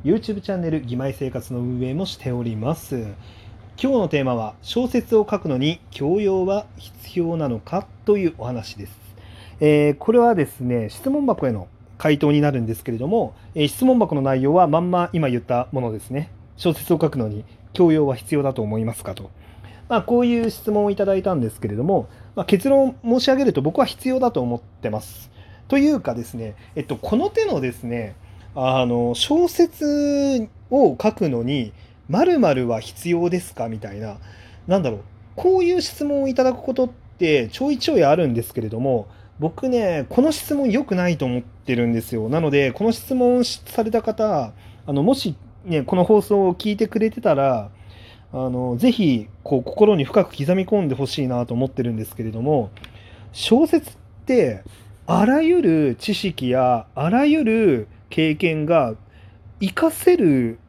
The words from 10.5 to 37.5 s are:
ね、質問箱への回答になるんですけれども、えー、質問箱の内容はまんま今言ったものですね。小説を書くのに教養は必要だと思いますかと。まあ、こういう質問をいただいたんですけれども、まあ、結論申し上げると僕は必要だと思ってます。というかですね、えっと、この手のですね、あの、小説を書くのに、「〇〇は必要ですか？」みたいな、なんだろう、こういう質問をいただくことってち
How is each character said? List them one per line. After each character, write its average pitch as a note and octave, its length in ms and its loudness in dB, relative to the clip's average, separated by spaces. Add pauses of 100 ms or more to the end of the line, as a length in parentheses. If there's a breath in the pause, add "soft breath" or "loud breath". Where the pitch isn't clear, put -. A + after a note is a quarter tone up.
ね、 A#2+ 280 -2
質 - 220 -6
問 C#4+ 160 0
箱 E3+ 220 0
へ B2 40 0
の G2 160 -8 (300)
回 C#3+ 200 2
答 D3 140 2
に D3 80 4
な D3 100 2
る C3 120 -2
ん A2+ 40 -4
で A2 80 -4
す - 80 -12
け B2+ 100 -8
れ A2+ 60 -6
ど B2+ 100 -6
も、 F#3+ 260 -2 (200 loud breath)
え D3+ 100 0
ー、 D3 40 0
質 - 160 -4
問 B3+ 140 4
箱 F3+ 160 2
の C#3 80 0
内 C3 200 2
容 C#3+ 120 2
は F3+ 140 6
ま D3+ 100 2
ん F3+ 120 0
ま F3 220 0
今 D#3+ 160 0
言 B2 120 -2
っ - 20 -20
た B2 280 -2
も C3 120 -4
の A#2 100 -4
で G#2+ 60 -8
す - 100 -16
ね。 C#3+ 220 -8 (260)
小 F3 160 0
説 - 220 -2
を D#3 40 0
書 D#3 120 0
く - 80 -6
の A2+ 100 -2
に G#2 160 -8 (300 soft breath)
教 E3+ 180 6
養 D#3 140 4
は C3+ 100 -2
必 - 180 -6
要 D3 80 2
だ C3+ 120 0
と A#2 80 -4
思 G#2+ 160 -4
い A2 80 -2
ま A2 80 -6
す - 100 -14
か G2 100 -8
と。 - 160 -14 (580 loud breath)
ま A#3 80 0
あ、 G3+ 60 2
こ A#3+ 180 2
う B3 60 2
い A#3+ 140 2
う A3+ 80 0
質 - 220 -6
問 G#3 160 2
を G#3 40 0
い G3 60 -2
た G3+ 80 0
だ G3 120 2
い F#3 60 -2
た F#3 120 0
ん D3 60 0
で A2+ 100 -2
す - 100 -18
け A2+ 80 -6
れ G#2 80 -6
ど A#2+ 80 -4
も、 F3+ 240 0 (260 loud breath)
ま F#3 100 -4
あ、 - 20 -6
結 G#3 240 2
論 C4+ 340 4
申 A#3+ 160 2
し C4 100 2
上 C4 60 4
げ C#4 80 0
る A#3+ 80 2
と - 80 0
僕 D3+ 180 -2
は C4+ 60 4
必 - 240 -6
要 C4 120 0
だ B3 100 2
と D3+ 100 -2
思 A#2+ 160 -4
っ A#2+ 40 -10
て - 280 -12
ま G#2+ 140 -4
す。 - 280 -20 (380 soft breath)
と C#4 80 2
い C#4+ 140 4
う C#4 100 0
か B2+ 140 -4
で A#2+ 100 -8
す - 80 -14
ね、 A2+ 220 -10 (220 soft breath)
え D#3 40 -4
っ C3 60 -8
と、 C3 100 -6
こ - 200 -4
の E4+ 120 0
手 A4 160 -2
の C4+ 160 -2
で B2+ 120 -4
す - 100 -16
ね、 A#2 320 -8 (400 soft breath)
あ C3 320 0
の、 A#2+ 280 0
小 E4+ 340 0
説 C#4+ 1000 0 (220)
を A#3+ 320 4
書 G#3+ 100 2
く F#3 160 -2
の A#2+ 140 -2
に、 B2 320 -4 (340 soft breath)
「〇 D4+ 300 2
〇 C3+ 300 2
は A2+ 120 -2
必 - 300 -10
要 F3 180 2
で F3+ 120 -2
す - 140 -16
か？」 A#2 140 -6
み A2 120 -10
た G2+ 120 -12
い G#2 80 -12
な、 G#2+ 160 -10 (500 loud breath)
な F3+ 120 2
ん F#3 40 0
だ C#3 60 -2
ろ G#2+ 100 -4
う、 - 20 -12 (360)
こ F#4 220 4
う F#4 60 2
い F4 100 2
う F4+ 80 0
質 - 240 -8
問 C#4+ 160 -2
を C4+ 60 0
い C4 60 -2
た B3+ 100 2
だ B3+ 100 2
く B3 80 -14
こ C4+ 100 -6
と B3+ 140 0
っ - 20 -8 (300)
て D3 300 2
ち - 120 -14